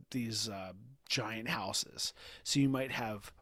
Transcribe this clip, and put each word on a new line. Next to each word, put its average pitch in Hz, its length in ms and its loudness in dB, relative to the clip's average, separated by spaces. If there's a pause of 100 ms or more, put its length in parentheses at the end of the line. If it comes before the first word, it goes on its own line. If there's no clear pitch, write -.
(120)
these, 113 360 0
uh, 95 260 -4 (360)
giant 113 400 0
houses. - 640 -2 (300)
So - 160 4
you 139 100 8
might 135 220 2
have, 110 400 -2 (100)